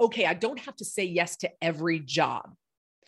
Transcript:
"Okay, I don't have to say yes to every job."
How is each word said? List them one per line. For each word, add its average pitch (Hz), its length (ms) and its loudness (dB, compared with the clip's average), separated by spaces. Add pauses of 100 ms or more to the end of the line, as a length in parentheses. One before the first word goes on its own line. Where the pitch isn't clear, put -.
"Okay, 233 260 4
I 165 80 4
don't 226 240 -4
have - 180 -14
to - 80 -12
say - 200 -4
yes 170 340 0
to 170 120 -2 (120)
every 165 380 0
job." 135 500 0 (560)